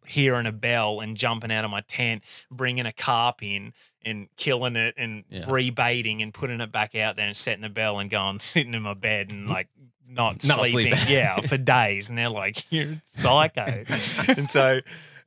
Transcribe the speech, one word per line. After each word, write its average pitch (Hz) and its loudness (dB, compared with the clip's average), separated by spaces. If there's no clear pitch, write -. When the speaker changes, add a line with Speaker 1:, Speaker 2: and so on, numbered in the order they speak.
Speaker 1:
hearing 127 2
a 110 -2
bell 110 0
and 110 -8
jumping 113 -2
out 110 0
of 107 -6
my 101 -4
tent, 117 -4
bringing 127 -2
a 110 -6
carp 120 0
in 101 -8
and 107 -8
killing 123 0
it 113 0
and 110 -8
Speaker 2:
Yeah. 92 -10
Speaker 1:
rebaiting 123 0
and 107 -8
putting 123 -6
it 110 -8
back 107 -2
out 107 0
there 104 -2
and 101 -6
setting 107 -2
the 110 -8
bell 104 -2
and 101 -6
going, 98 -2
<laughs> - -8
sitting 127 0
in 113 -4
my 101 -4
bed 101 -2
and, 101 -8
like, 92 -4
not 120 -2
Speaker 2:
Not 139 6
Speaker 1:
sleeping. 120 4
Speaker 2:
sleeping. 131 4
<laughs> - 2
Speaker 1:
Yeah, 104 4
for 135 0
days. 113 2
And 117 -6
they're 117 0
like, 107 -6
"You're 156 -2
psycho." 123 2
Speaker 2:
<laughs> - -2
Speaker 1:
And 143 2
so, 131 6